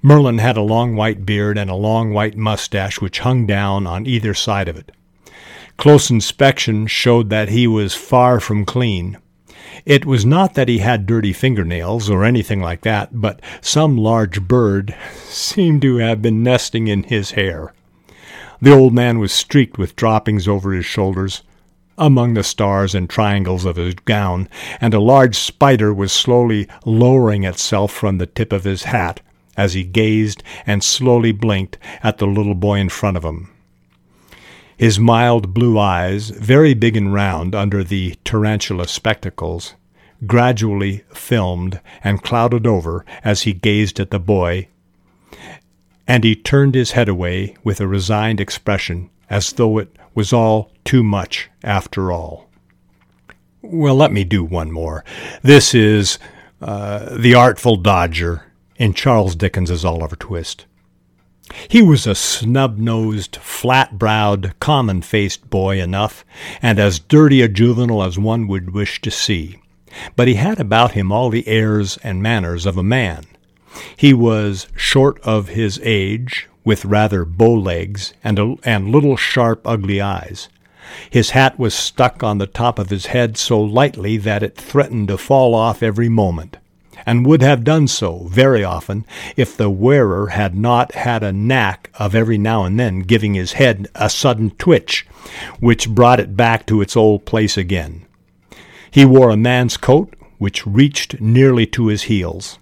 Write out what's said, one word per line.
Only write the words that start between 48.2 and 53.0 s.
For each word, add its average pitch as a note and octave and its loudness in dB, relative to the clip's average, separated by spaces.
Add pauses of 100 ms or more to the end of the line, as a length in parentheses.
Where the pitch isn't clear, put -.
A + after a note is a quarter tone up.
expression, F#2+ -6 (180)
as G2+ -4
though A2 0
it G#2 -6 (200)
was G#2+ -2
all A2 0 (120)
too C3 2
much G2+ -4 (120)
after F#2+ -4
all. E2 -10 (1120)